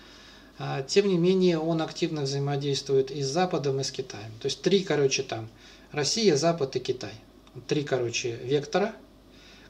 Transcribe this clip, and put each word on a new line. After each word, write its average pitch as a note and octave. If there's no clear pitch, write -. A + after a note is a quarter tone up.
А, C#3+
тем G3
не F3+
менее, F3+
он D#3+
активно D#3
взаимодействует C#3
и D3
с C3+
Западом, C#3+
и C3+
с -
Китаем. A2
То -
есть -
три, F#3
короче, C3+
там: A2
Россия, D3
Запад E3
и -
Китай. -
Три, D3
короче, A#2+
вектора, C#3+